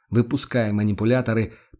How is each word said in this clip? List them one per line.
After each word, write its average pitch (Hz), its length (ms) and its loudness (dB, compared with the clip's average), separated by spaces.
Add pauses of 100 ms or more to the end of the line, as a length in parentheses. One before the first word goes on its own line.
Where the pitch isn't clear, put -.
выпуская 120 600 0
манипуляторы, 110 840 0 (260)